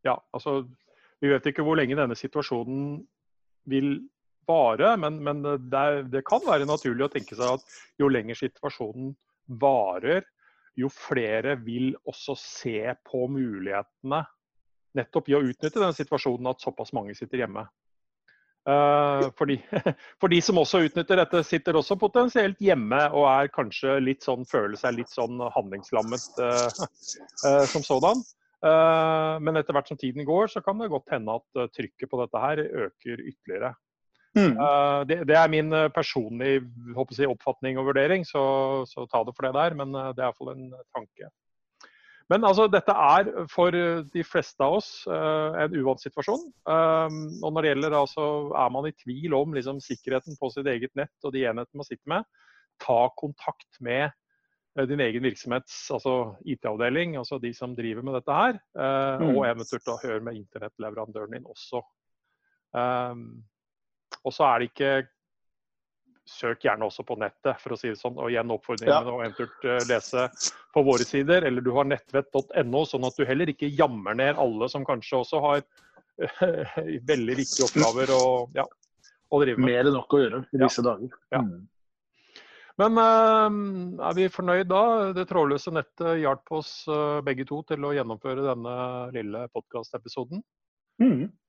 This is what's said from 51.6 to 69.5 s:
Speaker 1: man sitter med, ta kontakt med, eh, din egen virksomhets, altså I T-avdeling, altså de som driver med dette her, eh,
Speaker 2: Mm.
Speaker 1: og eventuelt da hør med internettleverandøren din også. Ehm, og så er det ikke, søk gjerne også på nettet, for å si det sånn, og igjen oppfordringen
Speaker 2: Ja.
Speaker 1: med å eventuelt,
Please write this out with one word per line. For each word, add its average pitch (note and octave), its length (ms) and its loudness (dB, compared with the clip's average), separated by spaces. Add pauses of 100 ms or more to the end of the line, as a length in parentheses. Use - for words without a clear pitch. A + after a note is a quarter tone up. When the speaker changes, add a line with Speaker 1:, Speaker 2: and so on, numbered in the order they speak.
Speaker 1:
man - 80 -16
sitter C#3+ 240 -6
med, A3 100 -4 (560)
ta A#2+ 180 4 (200)
kontakt - 680 -10
med, C3+ 300 -2 (600)
eh, C3+ 140 0
din C#3+ 140 0
egen A#2+ 240 0
virksomhets, B2 500 -4 (160)
altså B2+ 220 0 (340)
I C3+ 80 -2
T-avdeling, B2+ 640 -2
altså C3+ 220 -8
de A#2+ 100 -6
som B2 240 -10
driver A#2 240 -6
med C3 160 -6
dette C#3+ 240 0
her, A#3 160 2 (240)
eh, C3+ 460 0
Speaker 2:
Mm. - 80 2
Speaker 1:
og C3+ 160 2
eventuelt A#2 340 -6
da A#2+ 160 -4
hør A2+ 240 -4
med A#2 160 -10
internettleverandøren G#2+ 960 -12
din B2+ 80 -16
også. - 380 -12 (880)
Ehm, B2 540 -4 (960)
og C3+ 80 -4
så - 160 2
er A#2+ 160 4
det A#2+ 80 -8
ikke, C#3 220 0 (1300)
søk - 400 -6
gjerne A2 240 0
også - 160 -8
på A#2 160 -8
nettet, A#2 400 -4
for - 160 -10
å - 20 -14
si B2 140 -6
det G#2 80 -8
sånn, B2 160 -6
og B2+ 160 -6
igjen A#2 220 -2
oppfordringen A2+ 400 -2
Speaker 2:
Ja. D3 100 4
Speaker 1:
med A#2+ 80 -6
å A#2+ 140 -6
eventuelt, A2+ 400 -10